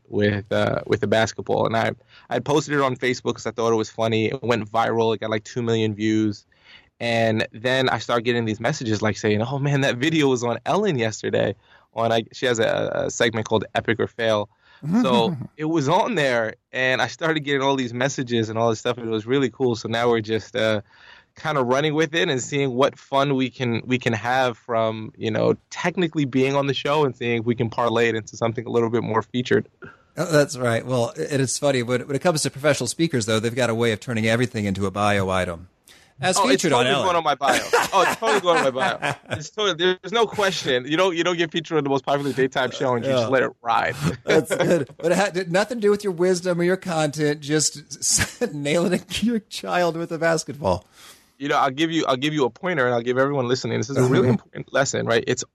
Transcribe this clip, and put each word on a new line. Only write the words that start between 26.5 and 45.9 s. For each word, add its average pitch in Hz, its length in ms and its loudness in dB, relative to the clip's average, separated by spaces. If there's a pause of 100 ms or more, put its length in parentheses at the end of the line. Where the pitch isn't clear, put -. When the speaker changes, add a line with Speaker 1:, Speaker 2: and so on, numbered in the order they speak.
Speaker 1:
on 139 120 2
the 135 80 -2
show 147 300 0
and 123 100 -4
seeing 120 240 -2
if 110 60 -6
we 120 100 2
can 117 160 -2
parlay 117 360 2
it 110 60 2
into 110 240 -8
something 113 300 -4
a - 20 -10
little 117 220 0
bit 117 100 0
more 107 220 -2
featured. 123 440 -4 (480)
Speaker 2:
Oh, 170 160 -4
that's 147 240 2
right. 117 300 -2
Well, 120 300 0
it 147 260 -2
is 131 160 -2
funny. 139 240 0
When, 120 240 -2
when 143 100 -6
it 135 60 -2
comes 170 220 0
to 135 80 -2
professional 139 340 0
speakers, 139 400 -2
though, 110 140 2
they've 117 160 -2
got 120 160 0
a - 20 0
way 113 200 2
of 101 60 -4
turning 113 280 -2
everything 113 380 0
into 98 200 -2
a 95 60 -2
bio 101 400 0
item. 90 380 -4 (520)
As 185 160 0
Speaker 1:
Oh, 202 60 2
it's 233 180 4
Speaker 2:
featured 151 120 2
on 123 120 4
Speaker 1:
totally 131 80 2
Speaker 2:
Ellen. 135 140 0
Speaker 1:
going 175 80 0
on 165 80 2
my 147 100 2
bio. 123 260 0 (320)
Oh, 180 160 4
it's 170 100 -2
totally 226 220 0
going 170 200 4
on 139 60 0
my 135 40 4 (300)
bio. 143 220 -2
Speaker 2:
<laughs> - 100 -12
Speaker 1:
It's 123 180 -8
totally, 185 500 0
there's 185 140 -10
no 226 140 4
question. 160 580 0
You 151 120 0
don't, 180 200 2
you 165 60 0
don't 180 140 0
get 170 140 0
featured 160 280 -2
on 143 40 0
the 139 60 -2
most 139 160 0
popular 143 260 0
daytime 131 380 0
show 127 240 0
and 120 100 0
you 135 60 -2
Speaker 2:
Yeah. 131 80 2
Speaker 1:
just 117 140 2
let 131 100 4
it 120 80 0 (140)
ride. 113 320 0 (140)
<laughs> - 140 -8
Speaker 2:
That's 160 320 2
good. 156 440 2
But 175 120 0
it 170 40 4
had 185 360 0
nothing 214 280 0
to - 20 -4
do 202 80 4
with 208 140 2